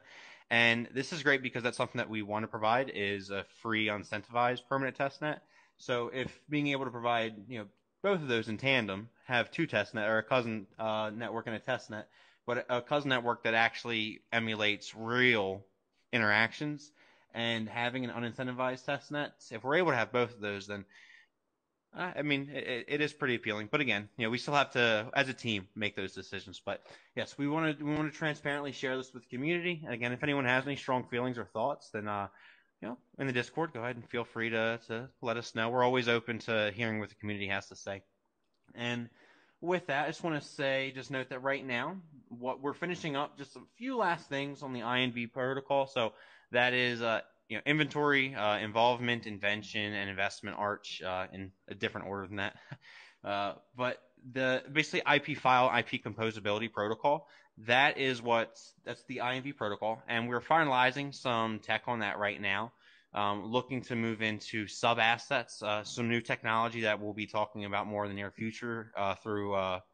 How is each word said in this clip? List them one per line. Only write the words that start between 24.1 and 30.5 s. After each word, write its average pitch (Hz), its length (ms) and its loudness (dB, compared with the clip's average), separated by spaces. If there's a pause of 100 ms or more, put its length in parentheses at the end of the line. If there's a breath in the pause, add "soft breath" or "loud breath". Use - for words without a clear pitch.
you 120 80 -2
know, 113 60 2
we 123 80 0
still 143 160 -2
have 139 180 4
to, 117 420 4
as 135 140 4
a 127 60 -4
team, 104 420 -2
make 104 180 -2
those 95 180 -4
decisions. 92 520 -12
But 98 180 -6 (320 loud breath)
yes, 113 220 -6
we 143 100 -2
wanna, 156 320 2
we 147 160 -2
wanna 151 160 0
transparently 143 640 -2
share 131 240 -2
this 131 160 -6
with 123 120 -16
the - 40 -20
community. 170 560 -2
And 120 80 -6
again, 120 200 -2
if 123 100 -4
anyone 143 240 2
has 127 200 4